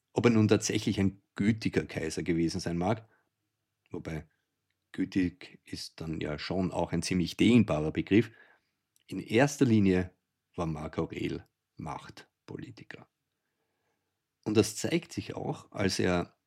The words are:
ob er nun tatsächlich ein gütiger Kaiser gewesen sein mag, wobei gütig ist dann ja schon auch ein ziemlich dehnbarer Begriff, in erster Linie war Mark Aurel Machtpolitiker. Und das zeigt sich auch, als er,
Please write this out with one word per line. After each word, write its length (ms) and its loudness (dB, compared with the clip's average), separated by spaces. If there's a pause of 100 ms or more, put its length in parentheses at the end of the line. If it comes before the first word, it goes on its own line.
(140)
ob 120 2
er 60 8
nun 160 6
tatsächlich 520 2
ein 220 0 (140)
gütiger 500 0
Kaiser 360 -6
gewesen 380 -2
sein 180 -4
mag, 320 -4 (800)
wobei 380 -10 (640)
gütig 760 -4
ist 340 -14
dann 220 -6
ja 160 -6
schon 340 -2
auch 200 -2
ein 100 0
ziemlich 360 -2
dehnbarer 540 4
Begriff, 400 2 (760)
in 120 -8
erster 460 2
Linie 500 4 (400)
war 120 -4
Mark 320 -8
Aurel 460 -6 (320)
Machtpolitiker. 1300 -16 (1300)
Und 120 -2
das 200 4
zeigt 360 -4
sich 240 -8
auch, 360 -8
als 280 -2
er, 460 0